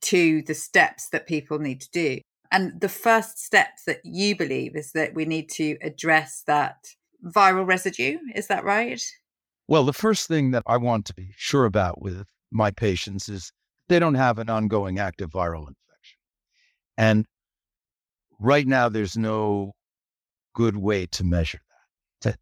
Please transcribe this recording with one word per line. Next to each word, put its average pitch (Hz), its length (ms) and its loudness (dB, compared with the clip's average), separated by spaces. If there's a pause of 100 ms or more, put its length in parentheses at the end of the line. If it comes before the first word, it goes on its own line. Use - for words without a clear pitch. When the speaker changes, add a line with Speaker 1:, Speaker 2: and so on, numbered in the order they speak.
Speaker 1:
to 165 400 2
the 151 120 -6
steps - 560 0
that - 160 -6
people 151 340 -4
need 131 220 -4
to - 80 -20
do. 156 300 -2 (300)
And 180 300 0
the 202 80 0
first - 500 0
step - 480 0
that 156 180 -6
you 185 320 -2
believe 139 400 -4
is 151 160 -10
that 160 220 -2
we 160 100 -2
need 160 260 -4
to 151 320 -4
address 156 640 -2
that - 480 -2 (300)
viral 190 420 4
residue. 185 520 -2 (160)
Is 208 140 -8
that 185 160 -2
right? 233 380 -2 (680)
Speaker 2:
Well, 151 160 6
the 139 80 2
first 220 340 0
thing 147 240 2
that 123 160 0
I 117 100 2
want 120 300 0
to - 80 -14
be 95 220 -16
sure - 280 2
about 98 380 0
with 95 260 -10 (220)
my 107 200 2
patients 98 580 -4
is 101 240 -12 (360)
they 175 100 4
don't 165 160 4
have 127 240 4
an 113 120 -4
ongoing 104 480 0
active 95 320 -6
viral 85 380 -4
infection. - 500 -20 (800)
And 110 300 4 (1120)
right 135 280 4
now, 131 220 4
there's 104 280 -2
no 107 560 -2 (800)
good 113 220 2
way 98 300 0
to - 180 -6
measure 87 360 0 (640)
that, 113 100 0
to - 100 -8